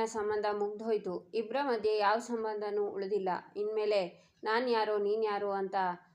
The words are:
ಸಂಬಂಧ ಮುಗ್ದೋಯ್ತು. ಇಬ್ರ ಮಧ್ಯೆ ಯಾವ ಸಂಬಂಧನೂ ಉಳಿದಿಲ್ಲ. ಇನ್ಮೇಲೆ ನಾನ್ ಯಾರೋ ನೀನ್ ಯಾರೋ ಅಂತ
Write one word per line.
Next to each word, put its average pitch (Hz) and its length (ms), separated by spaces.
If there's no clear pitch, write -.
ಸಂಬಂಧ 214 480
ಮುಗ್ದೋಯ್ತು. 208 800
ಇಬ್ರ 220 280
ಮಧ್ಯೆ 214 340
ಯಾವ 214 220
ಸಂಬಂಧನೂ 214 720
ಉಳಿದಿಲ್ಲ. 196 380
ಇನ್ಮೇಲೆ 208 760
ನಾನ್ 240 260
ಯಾರೋ 214 280
ನೀನ್ 208 260
ಯಾರೋ 202 260
ಅಂತ 196 240